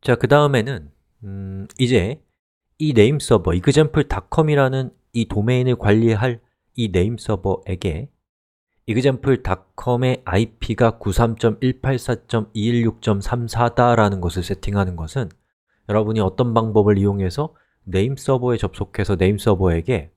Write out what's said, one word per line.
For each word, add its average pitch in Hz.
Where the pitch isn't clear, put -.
자, 123
그 127
다음에는, 131
음, 98
이제 123
이 151
네임 123
서버, 90
이그젠플 147
닷컴이라는 135
이 113
도메인을 123
관리할 113
이 110
네임 98
서버에게 95
이그젠플 127
닷컴의 123
아이피가 113
구삼점 113
일팔사 127
점 107
이일육 113
점 101
삼사다라는 117
것을 87
세팅하는 98
것은 82
여러분이 110
어떤 110
방법을 107
이용해서 101
네임 101
서버에 123
접속해서 101
네임 92
서버에게 90